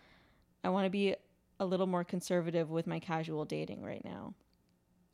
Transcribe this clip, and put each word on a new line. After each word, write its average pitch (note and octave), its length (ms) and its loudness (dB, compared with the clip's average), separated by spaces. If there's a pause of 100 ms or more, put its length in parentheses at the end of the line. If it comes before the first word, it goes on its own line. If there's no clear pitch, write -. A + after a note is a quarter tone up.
(640)
I F#3 60 2
wanna F#3+ 200 4
be G3 260 2 (440)
a G3 60 0
little F#3 220 2
more F3+ 180 2
conservative E3+ 640 0
with E3 180 0
my E3 120 -2
casual D#3+ 460 -2
dating - 380 -6
right - 220 -8
now.'" - 280 -12 (800)